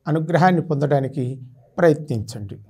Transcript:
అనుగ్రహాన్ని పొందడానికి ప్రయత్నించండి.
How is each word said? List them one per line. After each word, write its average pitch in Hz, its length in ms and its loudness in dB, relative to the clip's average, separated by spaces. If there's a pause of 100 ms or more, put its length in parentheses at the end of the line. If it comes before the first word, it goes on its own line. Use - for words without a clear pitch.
అనుగ్రహాన్ని 165 640 2
పొందడానికి 139 540 0 (540)
ప్రయత్నించండి. 143 800 0 (140)